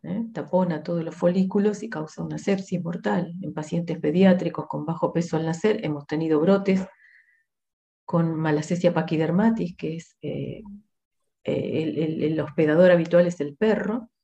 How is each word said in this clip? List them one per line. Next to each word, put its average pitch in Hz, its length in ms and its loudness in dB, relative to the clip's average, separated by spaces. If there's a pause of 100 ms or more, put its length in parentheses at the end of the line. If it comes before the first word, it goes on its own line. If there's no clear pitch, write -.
¿eh? 202 300 -6
Tapona 165 500 -2
todos 170 220 -4
los 165 100 -8
folículos 190 680 2
y 220 80 -10
causa 156 320 -8
una 156 160 -8
sepsis 190 440 -2
mortal. 180 600 -4
En 151 100 -8
pacientes 160 460 -4
pediátricos 175 680 4
con 151 180 -8
bajo 165 280 -2
peso 165 240 -2
al 160 100 0
nacer 165 380 0
hemos 147 220 -4
tenido 156 340 2
brotes 190 460 4 (1160)
con 165 300 0
malacesia 160 580 0
paquidermatis, 170 840 0
que 160 200 -8
es, - 260 -16
eh, 139 400 -8 (840)
eh, - 380 -2
el, 160 160 -4
el, 160 240 -2
el 156 180 0
hospedador 156 500 4
habitual 175 360 6
es 175 140 -4
el 143 160 -6
perro. 214 540 0 (140)